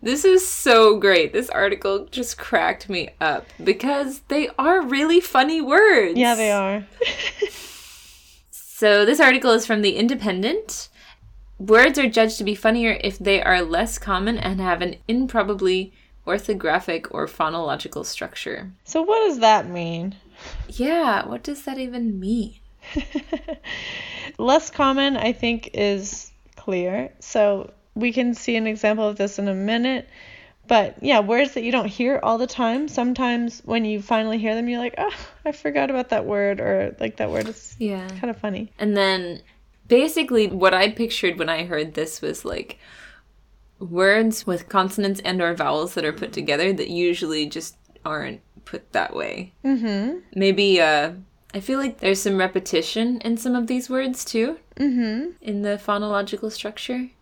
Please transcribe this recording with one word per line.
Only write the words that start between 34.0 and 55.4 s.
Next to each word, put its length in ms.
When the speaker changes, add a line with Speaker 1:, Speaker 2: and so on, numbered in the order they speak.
Speaker 2:
finally 360
hear 180
them, 140
you're 100
like, 200
"Oh, 140
I 80
forgot 380
about 200
that 160
word," 360
or, 380
like, 180
"That 140
word 180
is 300
Speaker 1:
Yeah. 280
Speaker 2:
kinda 160
funny." 420
Speaker 1:
And 180
then 460
basically 600
what 280
I 160
pictured 480
when 100
I 140
heard 320
this 260
was, 240
like, 320
words 680
with 240
consonants 560
and 160
or 140
vowels 400
that 100
are 80
put 200
together 380
that 180
usually 580
just 280
aren't 360
put 260
that 240
way. 380
Speaker 2:
Mm-hmm. 540
Speaker 1:
Maybe, 440
uh, 340
I 100
feel 180
like 180
there's 240
some 160
repetition 840
in 160
some 180
of 100
these 240
words, 340
too, 360
Speaker 2:
Mm-hmm. 560